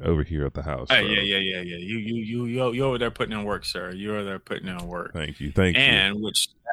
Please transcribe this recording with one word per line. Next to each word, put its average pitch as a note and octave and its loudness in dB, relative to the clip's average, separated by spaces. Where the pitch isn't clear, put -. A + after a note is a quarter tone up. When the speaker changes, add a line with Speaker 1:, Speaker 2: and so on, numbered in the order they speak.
Speaker 1:
over E2 4
here C#2+ 0
at C2 -4
the C#2 -6
house, C#2+ -6
Speaker 2:
Hey, G#2+ 6
Speaker 1:
so. G2+ 0
Speaker 2:
yeah, G2+ 4
yeah, G2 2
yeah, F#2+ -2
yeah. F2 -8
You, F#2+ -6
you, A2 -4
you, A#2 -4
you, B2 0
you B2+ 0
over C3+ 2
there A#2 0
putting A2 -4
in G#2 -4
work, G2+ -4
sir. F2+ -6
You G2+ -6
over G#2 -4
there F#2+ -6
putting - -8
in F2+ -6
work. F2 -8
Speaker 1:
Thank D2+ -6
you, D2 -4
thank F#2 4
you. C3 6
Speaker 2:
And G#2 6
which - 0